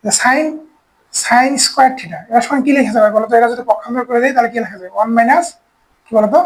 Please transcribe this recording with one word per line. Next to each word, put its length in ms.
যে 80
sin, 240
sin 280
square 340
theta, 200
এটা 160
সমান 200
কি 120
লেখা 180
যাবে 220
বলতো? 220
এটা 140
যদি 160
পক্ষান্তর 400
করে 140
দেই, 120
তাহলে 180
কি 100
লেখা 160
যাবে? 180
ওয়ান 200
মাইনাস 280
কি 120
বলতো? 280